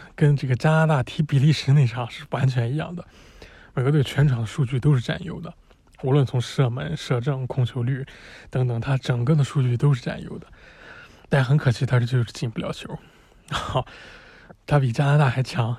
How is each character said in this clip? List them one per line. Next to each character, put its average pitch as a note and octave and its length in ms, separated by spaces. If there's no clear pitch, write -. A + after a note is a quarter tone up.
跟 D3 220
这 C3+ 100
个 B2+ 80
加 D#3 160
拿 D#3+ 160
大 D3 160
踢 - 200
比 C#3+ 160
利 D3 140
时 - 200
那 C#3+ 140
场 A#2 240
是 - 200
完 C3 180
全 B2 240
一 D3 40
样 E3 180
的。 E3+ 100
美 B2+ 80
国 C3 80
队 D3+ 120
全 C#3 260
场 A#2+ 120
的 A2 60
数 - 180
据 B2 140
都 D3 160
是 B2+ 60
占 - 240
优 - 160
的， E3 120
无 C3 100
论 C#3+ 120
从 B2 160
射 A#2+ 300
门、 D3+ 260
射 B2 240
正、 C3 260
控 B2 200
球 A#2+ 160
率 C3 240
等 B2+ 180
等， A#2 140
他 C3+ 160
整 A#2+ 280
个 D3 100
的 C#3+ 100
数 - 160
据 B2 160
都 D3 160
是 A#2+ 80
占 - 220
优 - 160
的。 - 80
但 C3+ 160
很 C3+ 120
可 C3+ 140
惜， B2 140
他 B2 140
这 A#2+ 80
就 B2 160
是 - 100
进 - 180
不 - 100
了 - 120
球。 - 260
<laughs> - 340
他 D3 120
比 C3 140
加 C#3+ 140
拿 C#3+ 120
大 C#3+ 100
还 B2+ 140
强， A#2 360